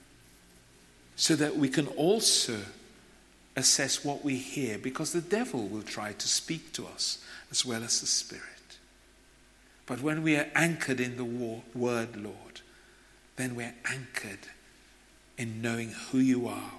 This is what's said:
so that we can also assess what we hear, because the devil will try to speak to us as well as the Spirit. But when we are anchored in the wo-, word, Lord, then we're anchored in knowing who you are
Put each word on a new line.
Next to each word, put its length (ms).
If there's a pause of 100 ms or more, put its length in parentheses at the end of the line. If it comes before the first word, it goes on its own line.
(1160)
so 220
that 200
we 120
can 200
also 760 (920)
assess 480
what 220
we 140
hear, 400
because 340
the 80
devil 480
will 140
try 320
to 120
speak 460
to 140
us 320 (320)
as 160
well 180
as 160
the 60
Spirit. 720 (1040)
But 160
when 220
we 140
are 180
anchored 460
in 180
the 60
wo-, 400 (100)
word, 420
Lord, 460 (720)
then 180
we're 300
anchored 640 (880)
in 240
knowing 300
who 280
you 280
are 320